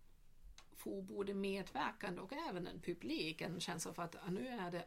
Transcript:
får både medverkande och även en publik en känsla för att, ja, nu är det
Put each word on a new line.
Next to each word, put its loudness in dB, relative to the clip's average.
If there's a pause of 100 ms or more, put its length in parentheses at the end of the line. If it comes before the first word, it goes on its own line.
(880)
får 0
både 0
medverkande 2
och -6
även 0
en -4
publik 2
en 0
känsla 0
för -2
att, -2
ja, -2
nu 2
är 0
det 0